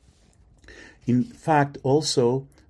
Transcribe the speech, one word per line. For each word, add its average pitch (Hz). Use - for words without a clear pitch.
In 123
fact, 143
also 135